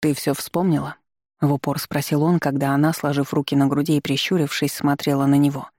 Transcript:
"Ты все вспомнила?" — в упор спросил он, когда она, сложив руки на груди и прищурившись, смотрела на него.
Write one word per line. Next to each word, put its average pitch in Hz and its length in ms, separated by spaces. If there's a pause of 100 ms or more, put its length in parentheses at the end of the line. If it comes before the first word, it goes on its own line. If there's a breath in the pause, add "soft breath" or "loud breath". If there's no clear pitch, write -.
"Ты 151 140
все - 180
вспомнила?" — 160 640 (440)
в 143 120
упор 143 260
спросил 147 440
он, 170 160
когда 139 340
она, 147 200
сложив 143 420
руки 143 220
на 139 100
груди 143 300
и 143 40
прищурившись, 143 720
смотрела 143 540
на 139 80
него. 143 340 (100)